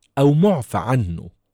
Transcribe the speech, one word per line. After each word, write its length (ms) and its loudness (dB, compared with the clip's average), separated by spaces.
أو 160 4
معفى 440 0
عنه، 520 -4